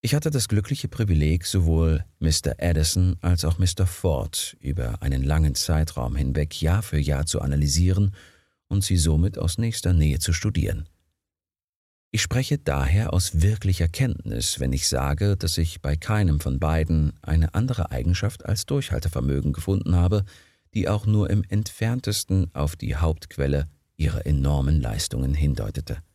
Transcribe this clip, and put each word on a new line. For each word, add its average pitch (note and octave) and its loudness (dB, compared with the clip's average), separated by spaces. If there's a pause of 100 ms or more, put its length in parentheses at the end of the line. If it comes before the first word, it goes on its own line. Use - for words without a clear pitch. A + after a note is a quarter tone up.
Ich B2+ -2
hatte D3+ 0
das C3 -2
glückliche G#2 -2
Privileg, E2 2
sowohl D#2+ 2 (160)
Mister D#2 0
Edison E2+ 2
als E2+ 2
auch E2 0
Mister F#2 2
Ford - -2
über A#1+ -4
einen C2+ 0
langen D2+ 2
Zeitraum D#2 -2
hinweg C#2+ -2
Jahr F2+ 2
für D2+ -2
Jahr C#2+ 0
zu - -2
analysieren E2+ 2 (540)
und G2 0
sie F#2+ 0
somit E2 2
aus E2+ -2
nächster A2+ 0
Nähe D2+ 4
zu - -2
studieren. - -2 (1200)
Ich A2 -2
spreche C3 -2
daher C#2+ 0
aus E2+ 0
wirklicher F#2+ 2
Kenntnis, - -4
wenn C2 0
ich C#2 -2
sage, D2 0
dass E2 -2
ich E2 -2
bei D2 0
keinem F#2 2
von C2+ -2
beiden D#2 2
eine D#2+ 2
andere A#2 -2
Eigenschaft F2 -2
als G2 -2
Durchhaltevermögen C#2+ -2
gefunden G2 0
habe, F#2 2 (480)
die - 0
auch G#2 0
nur G#2+ 2
im G2+ 2
entferntesten G#2+ -2
auf D2+ -2
die - -4
Hauptquelle C#2+ -2 (280)
ihrer D#2 -2
enormen C#2+ 2
Leistungen B1 -4
hindeutete. C2 -2 (160)